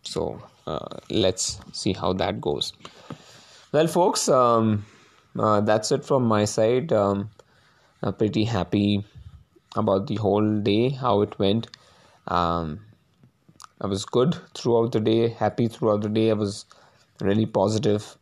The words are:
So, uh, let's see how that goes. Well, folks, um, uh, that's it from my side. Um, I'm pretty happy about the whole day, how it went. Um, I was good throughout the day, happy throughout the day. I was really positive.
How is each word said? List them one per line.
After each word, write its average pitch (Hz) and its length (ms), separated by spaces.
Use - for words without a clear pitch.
So, - 400
uh, - 320
let's - 500
see - 200
how 90 220
that 95 260
goes. 73 320
Well, 151 140
folks, 175 420
um, 117 560
uh, 107 220
that's 110 320
it 139 120
from 135 200
my 107 200
side. 120 480
Um, 101 380
I'm 101 120
pretty 110 300
happy 104 600
about 101 320
the 104 80
whole 107 420
day, 104 320
how 127 300
it 101 180
went. 104 300
Um, 85 540
I - 60
was 98 180
good 131 320
throughout 117 380
the 110 80
day, 113 280
happy 113 400
throughout 107 340
the 107 60
day. 110 220
I 110 40
was 104 320
really 104 260
positive. 104 760